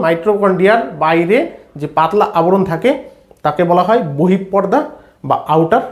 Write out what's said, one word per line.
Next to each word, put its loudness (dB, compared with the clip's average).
মাইটোকন্ড্রিয়ার 0
বাইরে 2
যে -6
পাতলা 2
আবরণ 2
থাকে, 0
তাকে 0
বলা 4
হয় 2
বহিঃপর্দা 0
বা 2
আউটার 2